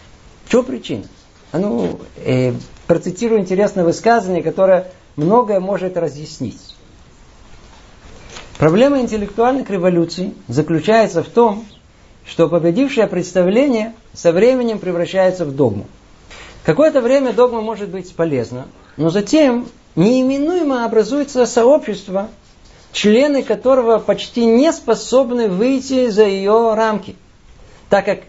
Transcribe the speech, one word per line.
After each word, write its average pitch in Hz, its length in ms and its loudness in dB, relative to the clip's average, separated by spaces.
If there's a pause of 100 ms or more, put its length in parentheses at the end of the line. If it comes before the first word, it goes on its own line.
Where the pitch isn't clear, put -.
(440)
В - 60 -16
чем 247 140 2
причина? 214 400 -10 (480)
А 151 60 -4
ну, 208 400 -2 (180)
э, 127 360 0 (340)
процитирую 185 540 -2
интересное 190 440 -2
высказывание, 185 580 0
которое 185 480 2 (260)
многое 202 440 2
может 180 360 -4
разъяснить. 147 800 -8 (1800)
Проблема 240 420 4
интеллектуальных 233 680 -2
революций 180 640 -2 (140)
заключается 165 760 0
в - 60 -14
том, 226 360 0 (640)
что 165 220 0
победившее 175 580 0
представление 214 880 0 (180)
со 170 200 0
временем 233 460 2
превращается 180 680 -2
в 135 100 -8
догму. 113 300 0 (800)
Какое-то 294 360 2
время 254 320 2
догма 233 300 2
может 208 260 -8
быть 180 260 -12
полезна, 127 520 -4 (300)
но 156 120 0
затем 240 580 2 (300)
неименуемо 262 880 0
образуется 233 600 0
сообщество, 220 840 0 (640)
члены 254 500 2
которого 226 560 2
почти 208 460 -2
не 247 280 4
способны 240 760 0
выйти 254 640 0
за 208 140 4
ее 208 500 2
рамки, 214 420 -2 (720)
так 196 160 2
как 196 240 -4